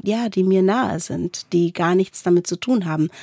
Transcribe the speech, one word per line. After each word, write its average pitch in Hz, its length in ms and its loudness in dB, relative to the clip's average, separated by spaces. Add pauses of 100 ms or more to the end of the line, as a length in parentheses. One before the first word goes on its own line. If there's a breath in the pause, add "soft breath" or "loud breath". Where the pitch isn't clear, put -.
ja, 226 260 -2
die 190 140 0
mir 190 180 4
nahe 202 380 0
sind, - 540 -6
die 170 180 2
gar 175 240 0
nichts - 280 -2
damit 175 240 2
zu 175 100 -4
tun 240 280 -2
haben, 156 240 0 (140)